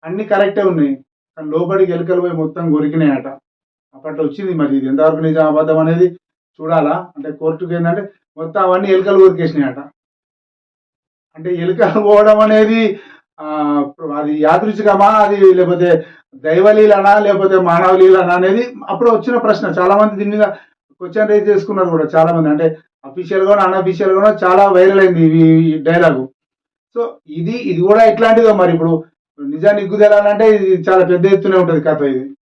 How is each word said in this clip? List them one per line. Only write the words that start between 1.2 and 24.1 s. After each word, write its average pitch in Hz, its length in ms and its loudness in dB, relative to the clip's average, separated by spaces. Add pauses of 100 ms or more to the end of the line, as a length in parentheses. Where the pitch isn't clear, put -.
కానీ 151 140 -12
లోపలికి 175 420 -2
ఎలుకలు 165 280 -4
పోయి 175 120 -4
మొత్తం 160 400 -4
కొరికినాయట. 147 540 -2 (680)
అప్పట్లో 147 300 -8
వచ్చింది. 180 300 -8
మరి 139 220 -2
ఇది 131 100 -4
ఎంతవరకు 156 300 0
నిజం 156 300 -2
అబద్ధం 156 320 0
అనేది 170 400 -2 (420)
చూడాలా. 160 560 -4
అంటే 147 160 -12
కోర్టుకి 160 420 -8
ఏంటంటే 170 340 -4 (280)
మొత్తం 160 260 -6
అవన్నీ 185 260 -2
ఎలుకలు 190 300 2
కొరికేసినాయట. 156 600 2 (1600)
అంటే 175 180 -6
ఎలుకలు 185 480 -2
పోవడం 208 380 4
అనేది, 214 600 0 (400)
ఆ, 151 60 -14 (680)
అది 151 260 -4
యాదృచ్ఛికమా, 196 640 0
అది 202 480 4
లేకపోతే 175 520 0 (280)
దైవలీలనా, 202 840 2
లేకపోతే 190 420 0
మానవలీలనా 185 720 2
అనేది 196 400 -2 (140)
అప్పుడు 233 220 -2
వచ్చిన 233 280 -2
ప్రశ్న. 214 280 -2
చాలా 185 300 0
మంది 208 280 -2
దీని 208 120 -4
మీద 208 100 2 (460)
క్వశ్చన్ 208 360 -6
రైజ్ 208 200 0
చేసుకున్నారు 196 400 -2
కూడా 160 160 -2
చాలా 165 280 0
మంది. 160 160 0
అంటే 160 300 -2 (260)
అఫీషియల్ 180 380 -6
గానో, 202 200 2
అన్అఫీషియల్ 190 500 -2